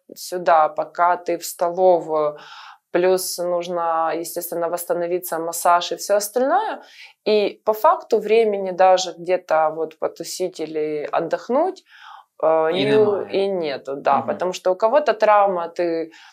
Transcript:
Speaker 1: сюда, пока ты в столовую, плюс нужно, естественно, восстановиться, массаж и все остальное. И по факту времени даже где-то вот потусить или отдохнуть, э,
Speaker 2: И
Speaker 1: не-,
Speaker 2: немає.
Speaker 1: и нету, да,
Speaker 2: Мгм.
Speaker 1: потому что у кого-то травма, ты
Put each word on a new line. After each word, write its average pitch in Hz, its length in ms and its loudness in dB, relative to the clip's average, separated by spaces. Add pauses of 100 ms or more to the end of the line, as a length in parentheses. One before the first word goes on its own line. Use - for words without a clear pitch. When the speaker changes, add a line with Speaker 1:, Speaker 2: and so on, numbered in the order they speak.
(160)
Speaker 1:
сюда, 170 540 2
пока 175 460 0
ты 170 220 -4
в 170 80 -12
столовую, 160 920 0 (540)
плюс 185 480 0
нужно, 170 800 -2
естественно, 170 500 -6
восстановиться, 175 680 -4
массаж 175 520 0
и 175 40 -4
все 202 200 -2
остальное. 285 640 -2 (460)
И 208 380 0
по 214 80 0
факту 269 460 2
времени 202 520 2
даже 180 460 4
где-то 165 580 0
вот 156 240 -6
потусить - 600 -6
или 151 520 -6
отдохнуть, 233 720 -2 (600)
э, 160 280 2
Speaker 2:
И 185 140 0
Speaker 1:
не-, - 60 2
Speaker 2:
немає. 208 540 2
Speaker 1:
и - 20 -2
нету, 156 480 -4
да, 139 220 2
Speaker 2:
Мгм. 131 100 -2
Speaker 1:
потому 175 260 -2
что 185 180 -2
у 180 40 2
кого-то 220 380 2
травма, 202 540 4
ты 165 440 -4 (220)